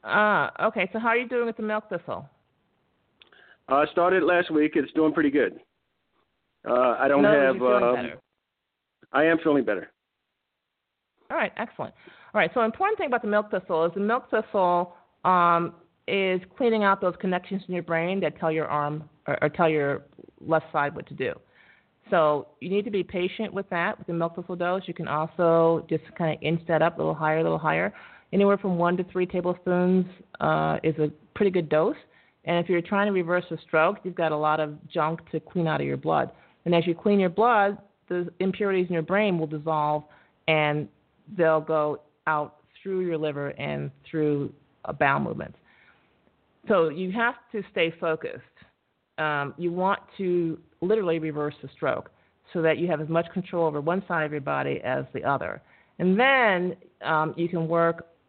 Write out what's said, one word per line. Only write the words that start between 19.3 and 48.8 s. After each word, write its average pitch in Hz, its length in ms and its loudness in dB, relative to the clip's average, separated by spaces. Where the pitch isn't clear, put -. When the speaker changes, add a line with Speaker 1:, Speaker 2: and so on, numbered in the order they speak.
Speaker 1:
or 151 60 2
tell 165 200 4
your 143 340 0
left 160 320 0
side 143 220 -2
what - 120 -12
to - 80 -16
do. 127 180 -4
So 151 380 2
you 175 80 -8
need 202 160 0
to 233 60 -6
be 196 120 0
patient 180 520 -4
with 196 160 -8
that, 170 280 -2
with - 80 -16
the 175 60 -6
milk 170 240 -2
thistle 175 200 -10
dose. 180 300 -2
You 170 80 -10
can 156 140 -8
also 165 800 2
just 156 160 -2
kinda 160 220 0
inch 165 280 0
that 156 140 4
up 165 160 2
a - 20 -6
little 156 140 0
higher, 156 240 0
a 165 40 0
little 165 160 0
higher. 160 360 -2
Anywhere 202 260 4
from 185 180 -2
one 175 200 2
to 185 80 -4
three 185 220 -2
tablespoons, 180 800 0
uh, 156 420 0
is 156 160 0
a 151 120 0
pretty 202 160 2
good 175 180 0
dose. 160 280 2
And 175 180 0
if 170 60 -6
you're 175 140 2
trying 202 240 0
to 208 60 0
reverse 180 380 0
a 160 80 -8
stroke, 170 440 2
you've 180 120 -8
got 160 180 -2
a 151 40 -2
lot 151 240 0
of 151 160 -4
junk 165 320 -2
to 160 100 -6
clean 170 260 -4
out 151 140 0
of 143 60 -4
your 139 100 -4
blood. 139 340 0
And 175 100 2
as 170 120 2
you 170 80 0
clean 202 260 2
your 185 100 2
blood, 208 480 2
the 180 200 -4
impurities 190 480 0
in 180 40 -4
your 165 100 0
brain 190 360 0
will 160 80 -2
dissolve, 151 580 -2
and 151 400 2
they'll 160 220 4
go 151 400 -2
out 151 300 -2
through 190 180 -4
your 170 180 -2
liver 143 320 -4
and 143 400 -6
through, 147 440 -2
uh, - 80 -6
bowel 143 280 2
movements. - 380 -8
So 170 200 4
you 180 240 -6
have 233 220 -2
to 208 180 -6
stay 165 300 0
focused. 160 420 -4